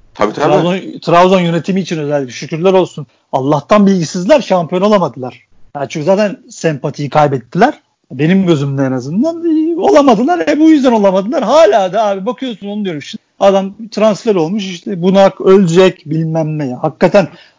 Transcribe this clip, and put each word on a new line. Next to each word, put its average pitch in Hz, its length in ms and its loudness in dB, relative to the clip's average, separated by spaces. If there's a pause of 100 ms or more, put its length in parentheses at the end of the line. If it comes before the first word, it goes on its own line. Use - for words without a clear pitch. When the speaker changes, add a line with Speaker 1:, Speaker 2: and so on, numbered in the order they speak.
(140)
Speaker 1:
Tabii, 107 180 -2
tabii. 147 140 -4
Speaker 2:
Trabzon, 160 340 0 (220)
Trabzon 185 380 4
yönetimi 170 400 -2
için 160 180 -6
özellikle 143 340 -4
şükürler 165 400 -2
olsun. 165 340 0 (260)
Allah'tan 147 540 2
bilgisizler, 190 540 0
şampiyon 180 420 -2
olamadılar. 156 640 -2 (300)
Ya 139 120 -8
çünkü 151 160 -8
zaten 190 320 0 (140)
sempatiyi 147 600 -6
kaybettiler. 151 640 0 (380)
Benim 175 340 0
gözümde 139 360 0
en 131 100 -2
azından, 220 520 -4
e, 320 320 0
olamadılar. 294 720 2
E, 302 120 0
bu 320 100 6
yüzden 269 220 4
olamadılar. 202 520 0
Hala 233 480 4
da 214 140 0
abi 196 200 -4
bakıyorsun 240 400 -8
onu 208 180 -8
diyorum. 156 180 -6
Şimdi - 200 -16 (180)
adam 196 340 2 (160)
transfer 214 440 0
olmuş 190 300 -2
işte 185 380 -8
bunak, 190 380 2
ölecek 185 640 4
bilmem 160 520 -4
ne 143 100 -6
ya. 123 140 -10
Hakikaten 175 460 0 (300)